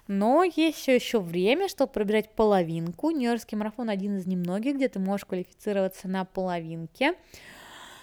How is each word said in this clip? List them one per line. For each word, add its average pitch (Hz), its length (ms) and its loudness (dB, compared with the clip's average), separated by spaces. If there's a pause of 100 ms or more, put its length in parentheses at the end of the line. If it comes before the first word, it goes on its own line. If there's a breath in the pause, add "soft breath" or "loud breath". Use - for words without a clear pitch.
но 220 340 4
есть 320 360 2
все 262 160 2
еще 233 260 2
время, 190 480 0
чтобы 269 240 -2
пробежать 208 420 0
половинку. 175 760 2
Нью-Йоркский 240 460 -2
марафон — 214 340 -6
один 202 260 -2
из 180 100 -6
немногих, 185 500 -2
где 262 120 2
ты 202 100 -10
можешь 196 280 -2
квалифицироваться 190 840 -4
на 190 160 -2
половинке. 175 880 -4 (880 loud breath)